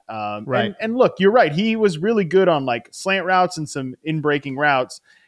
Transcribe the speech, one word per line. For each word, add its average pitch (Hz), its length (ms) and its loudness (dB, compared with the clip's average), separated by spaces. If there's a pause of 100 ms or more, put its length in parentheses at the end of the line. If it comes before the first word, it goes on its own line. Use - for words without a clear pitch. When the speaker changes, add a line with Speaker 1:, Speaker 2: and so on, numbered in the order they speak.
Speaker 1:
Um, 104 340 -8
Speaker 2:
Right. 123 220 -2
Speaker 1:
and, 104 160 -8
and 226 160 -4
look, 247 240 2
you're 196 100 4
right. 202 220 4
He 220 240 0
was 202 200 0
really 208 280 0
good 185 240 4
on, 147 160 0
like, 120 260 -6
slant 190 340 -4
routes 185 320 2
and 151 120 -8
some 131 340 -8
in-breaking 147 540 -2
routes 139 420 0 (280)